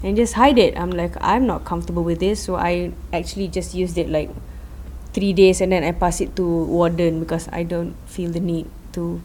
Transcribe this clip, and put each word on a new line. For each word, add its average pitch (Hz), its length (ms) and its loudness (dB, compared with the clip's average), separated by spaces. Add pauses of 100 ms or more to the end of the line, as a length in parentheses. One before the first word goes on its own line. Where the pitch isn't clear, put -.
and 196 160 0
just 233 160 2
hide 247 240 6
it." 196 160 6
I'm 175 160 -4
like, 170 320 -2
"I'm 240 240 2
not 180 160 0
comfortable 175 400 -4
with 165 240 0
this," 208 160 0
so 185 160 -4
I 175 320 0 (240)
actually 175 400 -4
just 180 240 -4
used 170 240 0
it, 139 80 -2
like, 151 240 -2 (800)
three 202 160 0
days, 190 320 6
and 185 80 2
then 175 160 2
I 170 80 0
pass 175 320 0
it - 160 -10
to - 20 2 (300)
warden 170 480 2
because 165 320 -4
I 170 80 -4
don't 170 320 -4 (160)
feel 175 240 -6
the 170 80 -2
need 165 240 -2 (320)
to 170 280 -4